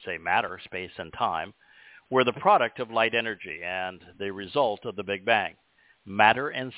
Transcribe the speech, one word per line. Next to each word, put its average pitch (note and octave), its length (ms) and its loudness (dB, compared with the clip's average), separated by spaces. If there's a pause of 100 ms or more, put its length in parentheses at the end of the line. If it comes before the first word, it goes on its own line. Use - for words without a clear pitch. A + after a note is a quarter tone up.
say F2 120 -8
matter, F#2 460 0
space, F#2 340 -10
and E2+ 160 -10
time, F#2 400 -2 (560)
were B2+ 140 4
the A#2+ 100 2
product E3 460 4
of A2+ 120 -6
light A2+ 220 2
energy G2+ 500 -4
and F#2 380 -6 (180)
the G2 120 -6
result G2+ 540 -2
of G#2+ 100 -10
the G2 80 -8
Big F#2+ 220 -6
Bang. G#2 300 2 (500)
Matter A2 440 4
and C3 280 -8